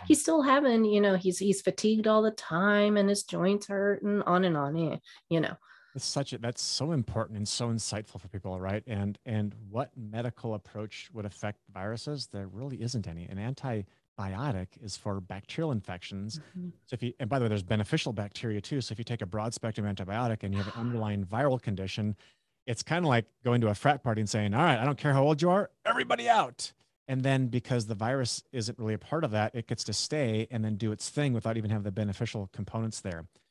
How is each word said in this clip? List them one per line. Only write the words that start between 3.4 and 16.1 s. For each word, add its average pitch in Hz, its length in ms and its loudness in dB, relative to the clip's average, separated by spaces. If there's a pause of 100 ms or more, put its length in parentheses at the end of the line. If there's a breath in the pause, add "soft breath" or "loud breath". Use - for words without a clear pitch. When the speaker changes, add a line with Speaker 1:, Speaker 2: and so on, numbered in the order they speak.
Speaker 1:
hurt 190 360 0
and 208 200 2
on 180 200 4
and 175 120 4
on, 143 220 0
eh, 160 200 0 (320 soft breath)
you 165 100 4
know. - 160 -2 (400 soft breath)
Speaker 2:
It's 135 100 -8
such - 280 -4
a, 123 40 -6
that's 117 240 -4
so - 300 -2
important 113 460 -2
and 104 100 -2
so 120 220 -2
insightful 107 520 -6
for - 60 -16
people, 92 320 -8
right? 98 260 -4
And, 101 400 -2
and 104 300 -2 (140)
what 113 280 -6
medical 113 560 -6
approach - 600 -12
would 107 120 -8
affect 104 340 -8 (140)
viruses? 113 540 -8
There 98 200 -10
really 117 360 -10
isn't 120 240 -4
any. 85 180 -10
An 95 120 -10
antibiotic 104 1300 -6 (160)
is 101 120 -10
for 98 260 -6
bacterial 98 500 -6
infections. 98 680 -8 (160)